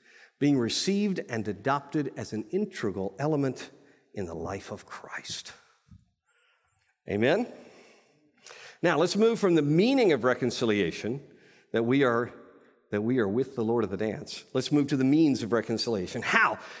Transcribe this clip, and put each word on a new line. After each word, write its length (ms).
being 180
received 720
and 200
adopted 680
as 160
an 180
integral 680
element 520
in 120
the 80
life 360
of 160
Christ. 680
Amen? 380
Now, 140
let's 200
move 220
from 180
the 60
meaning 500
of 120
reconciliation, 960
that 120
we 200
are, 280
that 120
we 160
are 100
with 280
the 80
Lord 200
of 60
the 60
dance. 560
Let's 180
move 180
to 80
the 80
means 380
of 100
reconciliation. 680
How? 360